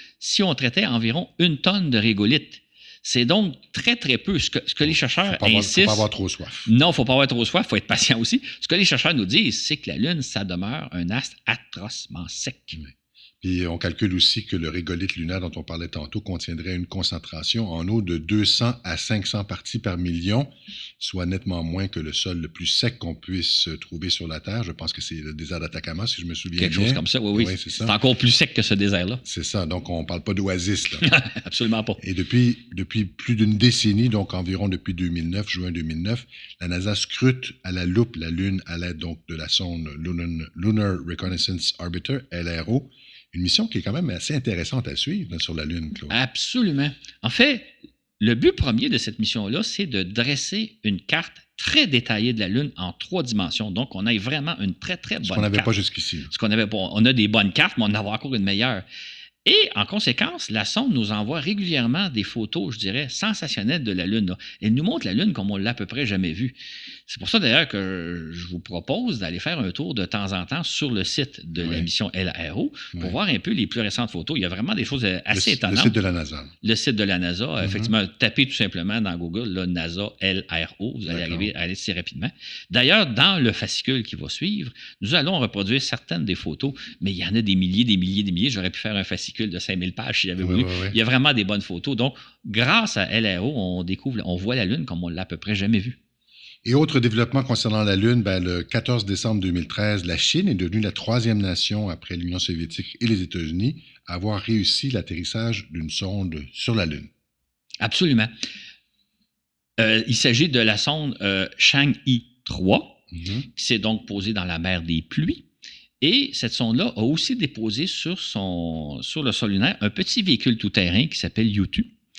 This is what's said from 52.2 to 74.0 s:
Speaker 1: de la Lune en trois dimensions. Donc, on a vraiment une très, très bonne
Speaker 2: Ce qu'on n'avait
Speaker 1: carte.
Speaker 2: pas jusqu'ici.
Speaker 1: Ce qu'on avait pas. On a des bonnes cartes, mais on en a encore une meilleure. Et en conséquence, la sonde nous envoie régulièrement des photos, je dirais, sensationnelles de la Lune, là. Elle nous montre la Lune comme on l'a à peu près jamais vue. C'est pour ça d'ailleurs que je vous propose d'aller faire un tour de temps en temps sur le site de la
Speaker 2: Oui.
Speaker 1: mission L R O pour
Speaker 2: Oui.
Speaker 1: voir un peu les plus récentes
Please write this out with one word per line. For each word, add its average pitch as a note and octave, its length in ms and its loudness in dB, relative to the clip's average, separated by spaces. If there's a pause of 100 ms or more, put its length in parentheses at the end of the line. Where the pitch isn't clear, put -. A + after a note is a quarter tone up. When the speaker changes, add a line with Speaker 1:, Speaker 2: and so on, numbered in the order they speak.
Speaker 1:
de A2 80 -2
la F#2 80 0
Lune C3+ 260 0
en F2+ 160 -4
trois - 320 -4
dimensions. C3 480 -2
Donc, C3 240 -4
on F#2+ 100 -4
a A#2 120 4
vraiment C#3+ 420 -4
une F#3+ 160 -2
très, - 220 -8
très - 180 -8
bonne - 80 -6
Speaker 2:
Ce G3+ 80 -4
qu'on - 80 0
n'avait G#2 160 2
Speaker 1:
carte. G2+ 100 0
Speaker 2:
pas A#2+ 60 4
jusqu'ici. G2 480 -4 (100)
Speaker 1:
Ce - 80 -8
qu'on G#2+ 140 0
avait A2 160 2
pas. A2 80 -4
On G2+ 300 2
a C3 80 6
des G#2+ 160 4
bonnes G2+ 240 4
cartes, E3+ 240 2
mais A2+ 80 2
on - 20 2
en G3+ 80 2
a A2 60 0
encore G#2+ 340 -4
une G#2 80 0
meilleure. G2 400 0 (640)
Et G4+ 260 6
en G2+ 140 0
conséquence, - 640 -2
la G#2+ 140 0
sonde B3+ 280 0
nous A2 180 0
envoie G#2+ 280 -2
régulièrement E3+ 720 0
des A#2 120 0
photos, G#2 540 -4
je - 40 -10
dirais, A#2 300 -4
sensationnelles D#3 720 -2
de A2 80 -2
la F2 140 -2
Lune, G#2 220 2
là. F2+ 100 -4 (240)
Elle A2 140 4
nous C#3+ 80 2
montre B3+ 240 0
la - 80 -2
Lune A#2+ 180 2
comme G2+ 160 -4
on G2+ 80 -2
l'a G2 140 0
à - 20 -6
peu G#2 140 -6
près C3 180 -4
jamais F#2+ 260 0
vue. A#2+ 220 -4 (540)
C'est - 100 -10
pour - 100 -8
ça A3+ 120 2
d'ailleurs D3 280 4
que F2 640 -6
je E2+ 140 -10
vous F2+ 140 -8
propose D3 580 -4
d'aller F2 220 -4
faire E3 200 -4
un F#2+ 120 -2
tour D#3 240 -6
de G2 100 -2
temps G2 280 -4
en F2+ 120 -2
temps D3+ 160 -4
sur D3 300 -2
le G2+ 120 0
site - 380 -4 (100)
de E2 120 -4
la E2+ 60 -2
Speaker 2:
Oui. E2 120 -2
Speaker 1:
mission F2 320 -2
L F#2 160 -2
R E2+ 260 -8
O G#3+ 160 -2 (200)
pour F2 120 -8
Speaker 2:
Oui. F#2 60 -4
Speaker 1:
voir D#3 200 -2
un C3 100 2
peu - 120 -4
les D3 140 2
plus A#2+ 160 -2
récentes A2 300 -2